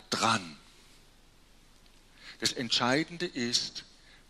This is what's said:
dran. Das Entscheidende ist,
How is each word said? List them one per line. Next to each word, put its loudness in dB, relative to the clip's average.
dran. 2
Das 0
Entscheidende 0
ist, -2